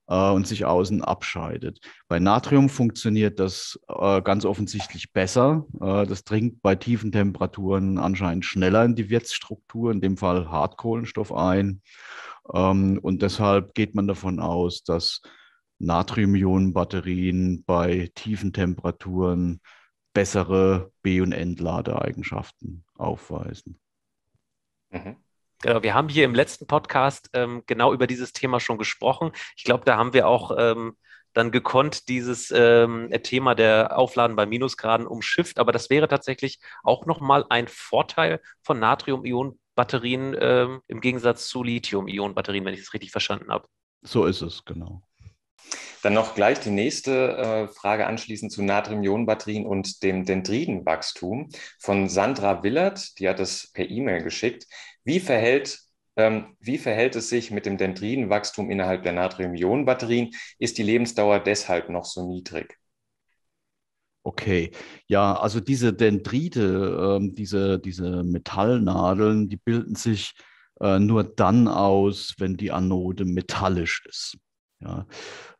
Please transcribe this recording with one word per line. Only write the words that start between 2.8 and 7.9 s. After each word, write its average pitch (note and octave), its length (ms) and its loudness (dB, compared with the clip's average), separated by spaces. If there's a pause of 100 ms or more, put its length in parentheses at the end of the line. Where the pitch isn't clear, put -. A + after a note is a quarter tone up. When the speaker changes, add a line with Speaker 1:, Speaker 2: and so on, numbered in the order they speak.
Speaker 1:
das, - 480 -4
äh, F#2+ 340 2
ganz G2+ 220 2
offensichtlich G2 680 -4
besser. B2+ 540 2 (140)
Äh, G2 260 0
das G2 160 -6
dringt A2 400 -2
bei G2 140 4
tiefen A2 340 -2
Temperaturen F#2+ 880 0